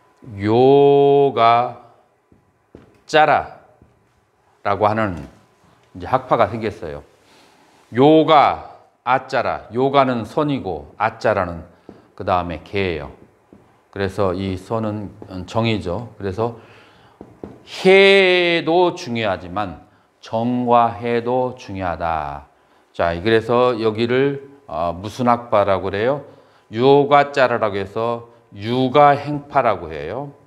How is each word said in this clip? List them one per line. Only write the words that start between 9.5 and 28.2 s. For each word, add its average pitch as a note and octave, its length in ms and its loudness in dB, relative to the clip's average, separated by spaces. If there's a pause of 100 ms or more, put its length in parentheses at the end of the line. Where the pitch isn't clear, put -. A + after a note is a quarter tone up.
요가는 B2+ 540 0
선이고 G#2 720 -6
아짜라는 G2 680 -2 (520)
그다음에 F2 480 -4
개예요. E2+ 480 -6 (800)
그래서 G2 420 -4
이 F#2+ 240 -6
선은 G#2+ 540 -8 (340)
정의죠. A2 720 -4
그래서 A2 400 -6 (1300)
해도 F3+ 1120 4
중요하지만 G2 840 -6 (400)
정과 A#2+ 680 0
해도 A#2+ 680 -4
중요하다. E2 880 -8 (460)
자, E2+ 300 -2
그래서 A2+ 580 2
여기를, B2 680 -2 (180)
어, E2+ 320 -6
무슨 G#2+ 280 -6
학파라고 G#2 560 0
그래요? A2 400 -4 (480)
유가짜라라고 C3+ 1040 2
해서 A2+ 520 -6 (260)